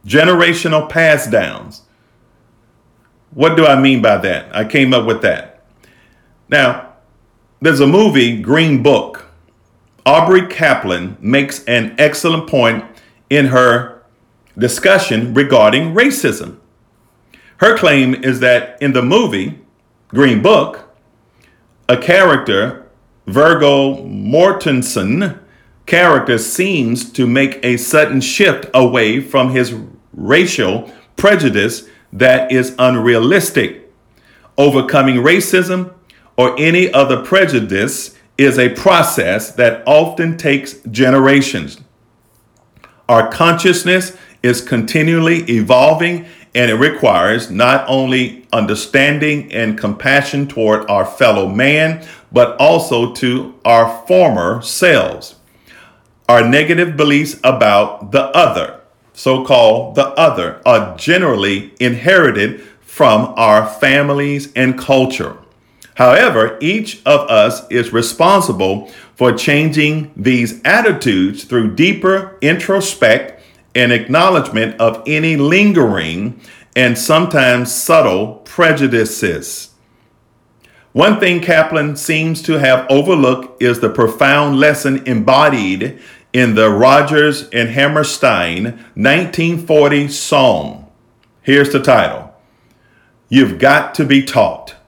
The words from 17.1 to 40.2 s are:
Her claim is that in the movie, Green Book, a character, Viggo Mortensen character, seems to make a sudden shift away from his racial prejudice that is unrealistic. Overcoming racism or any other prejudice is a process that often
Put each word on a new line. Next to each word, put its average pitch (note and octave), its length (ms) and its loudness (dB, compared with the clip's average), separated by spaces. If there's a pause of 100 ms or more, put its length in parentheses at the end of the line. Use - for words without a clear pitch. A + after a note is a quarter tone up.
Her - 200 4
claim C#3 340 2
is B2+ 280 -4
that B2 400 2
in C#3 140 -2
the B2+ 80 0
movie, D3 580 -2 (480)
Green A2+ 340 2
Book, F3+ 500 0 (960)
a B2 80 2
character, C3 880 0 (420)
Viggo C#3 760 2
Mortensen C3 1300 -2 (480)
character, D3+ 500 2
seems B2 760 -4
to C3 120 -2
make C3+ 400 -2
a B2 120 -2
sudden C#3 440 0
shift - 540 -2
away B2 460 2
from C3 300 -2
his B2 220 -2 (400)
racial A2+ 800 -2 (260)
prejudice B2+ 680 0 (280)
that B2+ 380 2
is B2+ 280 -2
unrealistic. A#2+ 1120 0 (720)
Overcoming C3+ 600 2
racism F3+ 720 0 (440)
or B2+ 220 0
any E3+ 340 0
other C3+ 300 0
prejudice C3 920 -2 (220)
is C3+ 200 4
a B2 120 2
process A2+ 840 0
that G2 340 0
often E3 500 2